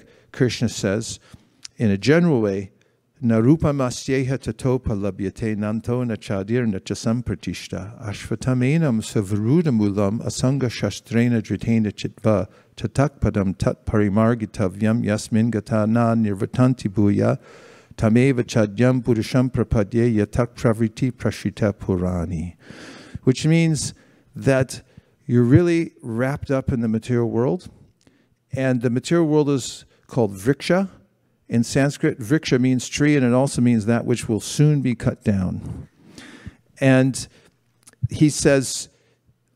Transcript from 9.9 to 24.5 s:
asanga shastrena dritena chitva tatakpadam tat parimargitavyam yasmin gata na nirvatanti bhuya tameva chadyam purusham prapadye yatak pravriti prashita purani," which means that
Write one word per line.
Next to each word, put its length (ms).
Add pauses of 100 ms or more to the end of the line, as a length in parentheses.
asanga 420
shastrena 720
dritena 520
chitva 560 (280)
tatakpadam 800
tat 300
parimargitavyam 1200
yasmin 460
gata 360
na 300
nirvatanti 720
bhuya 480 (580)
tameva 460
chadyam 600
purusham 500
prapadye 600
yatak 440
pravriti 560
prashita 600
purani," 840 (680)
which 240
means 480 (400)
that 480 (440)